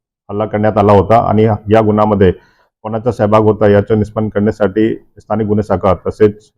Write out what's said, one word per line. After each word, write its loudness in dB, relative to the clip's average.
हल्ला -6
करण्यात -2
आला 4
होता 2
आणि 2
या 0
गुन्ह्यामध्ये 2
कोणाचा -6
सहभाग 0
होता 2
याचं 2
निष्पन्न -4
करण्यासाठी -2
स्थानिक -8
गुन्हे -2
शाखा -2
तसेच -2